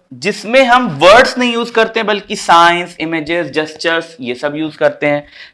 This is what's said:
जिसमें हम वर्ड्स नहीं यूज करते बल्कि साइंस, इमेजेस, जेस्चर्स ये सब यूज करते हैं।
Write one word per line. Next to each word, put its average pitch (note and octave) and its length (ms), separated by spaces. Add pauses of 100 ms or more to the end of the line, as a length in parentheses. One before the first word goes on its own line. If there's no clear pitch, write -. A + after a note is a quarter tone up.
(140)
जिसमें G3+ 500
हम A#3+ 360
वर्ड्स A#3 380
नहीं B3 140
यूज A#3 180
करते A3+ 320
बल्कि G3+ 340
साइंस, E3+ 640
इमेजेस, E3 460
जेस्चर्स D#3 760
ये B2 140
सब D3 220
यूज D#3 200
करते D3 300
हैं। D3 200 (280)